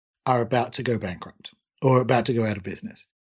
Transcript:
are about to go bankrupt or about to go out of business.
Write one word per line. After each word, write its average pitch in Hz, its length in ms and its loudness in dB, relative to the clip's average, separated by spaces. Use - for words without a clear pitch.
are 127 160 2
about 117 320 0
to 131 100 -6
go 120 140 0
bankrupt - 540 -10
or 131 180 6
about 120 280 2
to 131 60 2
go 113 120 2
out 107 120 -2
of 90 60 -12
business. - 420 -12